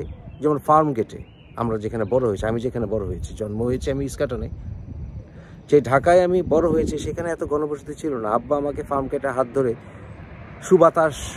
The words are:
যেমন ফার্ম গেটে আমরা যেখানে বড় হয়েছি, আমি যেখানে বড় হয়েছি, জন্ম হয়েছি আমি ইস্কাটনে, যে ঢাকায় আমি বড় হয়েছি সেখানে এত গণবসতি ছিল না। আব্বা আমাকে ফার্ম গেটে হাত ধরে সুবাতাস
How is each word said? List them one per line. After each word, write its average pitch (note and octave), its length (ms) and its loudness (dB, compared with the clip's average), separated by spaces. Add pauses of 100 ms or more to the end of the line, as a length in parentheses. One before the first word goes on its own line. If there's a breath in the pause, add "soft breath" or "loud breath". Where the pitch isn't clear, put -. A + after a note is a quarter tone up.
(420)
যেমন D3 160 2 (100)
ফার্ম D3+ 300 6
গেটে - 220 -4 (420)
আমরা A2+ 220 0
যেখানে A2+ 300 -2
বড় C3 160 4
হয়েছি, G2 160 -2
আমি A2+ 200 0
যেখানে A#2+ 280 -2
বড় G#2+ 160 -2
হয়েছি, F2+ 220 -8 (100)
জন্ম G#2+ 260 -6
হয়েছি B2+ 240 -2
আমি C#3 140 -4
ইস্কাটনে, B2+ 440 -6 (1200 loud breath)
যে D3 120 8
ঢাকায় C3+ 460 6
আমি F3+ 120 2 (140)
বড় E3 200 4
হয়েছি D#3 220 0 (100)
সেখানে E3 300 -6
এত E3 80 -6
গণবসতি D3 580 -4
ছিল D3+ 120 -2 (100)
না। G#2+ 140 -2
আব্বা A#2+ 240 0
আমাকে C#3+ 280 -4
ফার্ম C#3 220 -2
গেটে C#3 260 -2
হাত B2+ 100 2 (100)
ধরে C3 140 2 (960)
সুবাতাস D#3+ 500 6 (200)